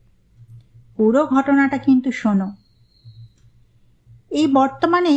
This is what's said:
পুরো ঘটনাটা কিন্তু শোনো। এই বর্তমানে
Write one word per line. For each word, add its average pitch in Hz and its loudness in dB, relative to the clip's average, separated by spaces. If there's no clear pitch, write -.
পুরো 226 2
ঘটনাটা 277 0
কিন্তু 262 0
শোনো। 196 -2
এই 294 0
বর্তমানে 311 0